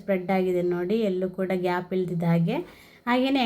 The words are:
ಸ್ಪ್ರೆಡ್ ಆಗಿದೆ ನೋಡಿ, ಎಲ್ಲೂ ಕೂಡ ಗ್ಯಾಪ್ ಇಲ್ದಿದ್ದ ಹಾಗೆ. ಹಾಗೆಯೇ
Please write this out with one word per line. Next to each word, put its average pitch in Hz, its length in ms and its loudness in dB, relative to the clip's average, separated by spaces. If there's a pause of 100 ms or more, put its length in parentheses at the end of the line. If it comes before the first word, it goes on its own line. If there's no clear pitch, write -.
ಸ್ಪ್ರೆಡ್ 185 380 -2
ಆಗಿದೆ 180 340 2
ನೋಡಿ, 180 240 0 (140)
ಎಲ್ಲೂ 185 260 -2
ಕೂಡ 190 140 -2 (160)
ಗ್ಯಾಪ್ 180 300 -2
ಇಲ್ದಿದ್ದ 175 360 -2
ಹಾಗೆ. 175 240 2 (500)
ಹಾಗೆಯೇ 262 380 2